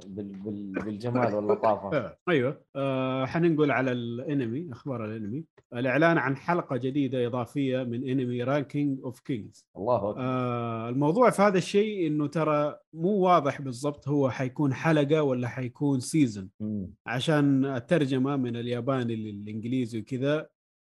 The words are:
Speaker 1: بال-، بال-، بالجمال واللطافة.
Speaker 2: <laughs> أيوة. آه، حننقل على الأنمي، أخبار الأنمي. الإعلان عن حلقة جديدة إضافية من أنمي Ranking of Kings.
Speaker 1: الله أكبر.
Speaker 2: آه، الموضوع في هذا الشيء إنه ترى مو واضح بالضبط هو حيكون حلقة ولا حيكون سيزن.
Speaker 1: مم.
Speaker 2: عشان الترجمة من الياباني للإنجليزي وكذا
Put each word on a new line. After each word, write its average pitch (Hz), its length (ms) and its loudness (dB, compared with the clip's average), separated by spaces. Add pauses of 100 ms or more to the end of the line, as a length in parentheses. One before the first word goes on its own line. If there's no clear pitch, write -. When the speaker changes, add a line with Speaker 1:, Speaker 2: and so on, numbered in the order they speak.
Speaker 1:
بال-، 98 360 -10
بال-، 101 420 -6
بالجمال 113 480 0
واللطافة. 104 840 0
Speaker 2:
<laughs> - 140 -6
أيوة. 147 320 2 (140)
آه، 131 500 -2
حننقل 151 460 4
على 127 200 2
الأنمي، 123 800 -4
أخبار 117 340 -8
الأنمي. 110 400 -8 (280)
الإعلان 135 440 4
عن 135 200 0
حلقة 170 400 -2
جديدة 131 500 0
إضافية 127 560 -2
من 123 260 -4
أنمي 123 360 -2
Ranking 139 640 -2
of 120 40 -8
Kings. 104 500 -8 (140)
Speaker 1:
الله 104 320 0
أكبر. 113 120 -6
Speaker 2:
آه، 120 680 -2
الموضوع 151 400 4
في 190 120 2
هذا 202 160 6
الشيء 202 500 0
إنه 151 200 0
ترى 151 500 0 (180)
مو 165 140 0
واضح 180 520 4
بالضبط 135 460 -6
هو 139 220 2
حيكون 131 440 0
حلقة 151 500 2
ولا 127 240 0
حيكون 131 520 -2
سيزن. 113 500 0 (120)
Speaker 1:
مم. 104 320 -4 (140)
Speaker 2:
عشان 135 580 4
الترجمة 139 680 0
من 123 200 -2
الياباني 120 600 -2
للإنجليزي 110 840 -4
وكذا 139 500 -2 (360)